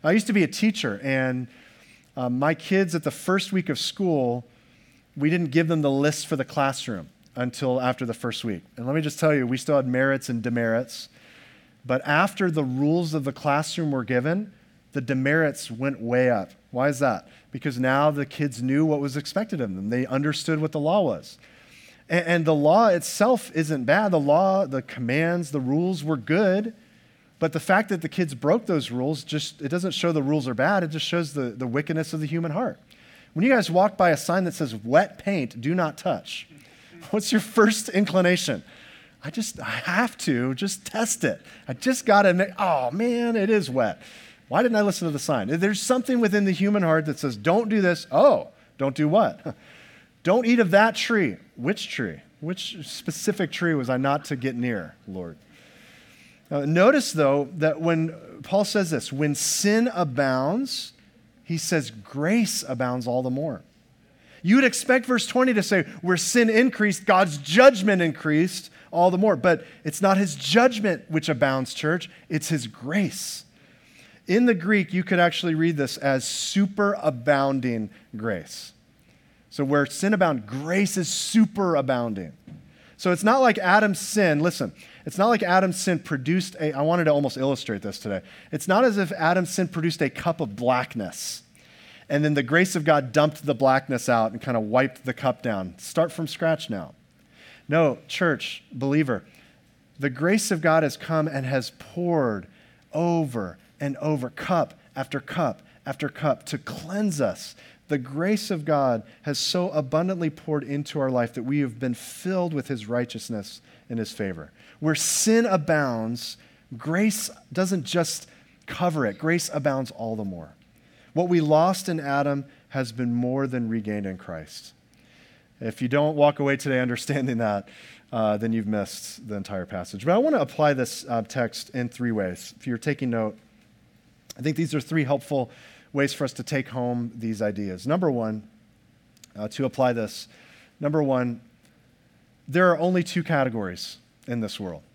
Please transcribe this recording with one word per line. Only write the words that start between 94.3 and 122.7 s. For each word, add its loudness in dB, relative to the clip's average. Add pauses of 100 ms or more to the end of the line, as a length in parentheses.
and -10
kinda -2
wiped 0
the -6
cup -2
down. -4
Start -2
from -6
scratch -2
now. -8 (720)
No, 2 (100)
church, -2
believer, 0 (760)
the -2
grace 0
of -2
God 4
has -2
come -2
and -4
has -4
poured -2 (480)
over -2 (220)
and -4
over, -2
cup -2 (200)
after -6
cup -4 (240)
after -6
cup, -2
to -8
cleanse -6
us. -4 (320)
The -2
grace -2
of -4
God 2 (200)
has -4
so -2
abundantly -2
poured -4
into -6
our 0
life 0
that -6
we -2
have -2
been -4
filled -4
with -6
his -8
righteousness -6 (300)
and -6
his -6
favor. -8 (280)
Where 0
sin 2
abounds, -2 (400)
grace 0 (220)
doesn't -2
just -2 (360)
cover -2
it. -2
Grace 0
abounds -2
all -6
the -6
more. -10 (600)
What 0
we 4
lost 2
in -4
Adam -2 (240)
has -6